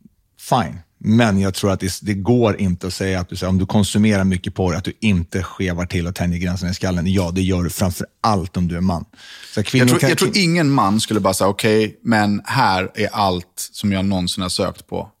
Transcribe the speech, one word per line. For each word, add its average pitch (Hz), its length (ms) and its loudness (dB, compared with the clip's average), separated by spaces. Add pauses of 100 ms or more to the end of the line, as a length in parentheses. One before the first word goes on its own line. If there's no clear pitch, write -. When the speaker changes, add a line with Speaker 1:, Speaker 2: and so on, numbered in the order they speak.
(400)
Speaker 1:
Fine. 92 380 -2 (220)
Men 107 400 4
jag 98 140 0
tror 101 180 0
att 90 80 -2
det, 92 120 -2 (100)
det 104 120 -2
går 110 460 2
inte 92 260 -2
att 90 80 -4
säga 95 260 -2
att 87 80 -6
du, 85 80 -10
så 90 100 -4
här, 92 40 -2
om 92 80 2
du 95 80 2
konsumerar 104 580 2
mycket 92 300 -2
porr, 90 200 0
att 95 100 -4
du - 160 -6
inte 95 420 0
skevar 87 440 -4
till 87 200 -2
och 87 80 -6
tänjer 87 240 -2
gränsen 90 320 -2
i 87 40 -4
skallen. 92 380 -2
Ja, 92 180 0
det 90 120 0
gör 90 220 0
du 80 60 -2
framför - 360 -4 (140)
allt 104 360 0
om 87 120 0
du 85 80 -2
är 85 40 -4
man. 90 240 -2 (500)
Så 110 60 -2
här, 104 40 -2
kvinnor 127 180 2
Speaker 2:
Jag 123 80 6
tror, 127 100 2
Speaker 1:
kan 160 80 4
Speaker 2:
jag 170 100 2
tror - 180 0
ingen 170 340 2
man 110 300 2
skulle 107 200 0
bara 95 140 2
säga, 92 140 2
"Okej, 107 560 2
men 104 400 2
här 98 500 0
är 104 180 -2
allt 95 600 -2
som 101 200 -2
jag 95 120 0
någonsin 95 380 -2
har 90 60 -4
sökt 90 380 -4
på 87 220 -8 (120)